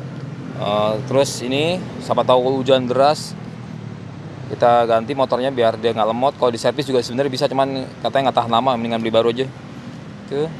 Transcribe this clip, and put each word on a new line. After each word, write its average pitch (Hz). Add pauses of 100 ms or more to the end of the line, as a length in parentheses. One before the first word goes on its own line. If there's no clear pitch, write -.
(580)
eh, 107 (120)
terus 131
ini 151 (240)
siapa 117
tahu 127
hujan 127
deras 139 (1120)
kita 120
ganti 113
motornya 131
biar 113
dia 113
nggak 110
lemot. 127
Kalau 127
di 113
servis 127
juga 131
sebenarnya 123
bisa, 131
cuman 135 (160)
katanya 131
nggak 120
tahan 117
lama, 123
mendingan 117
beli 113
baru 113
aja. 123 (800)
Tuh. 147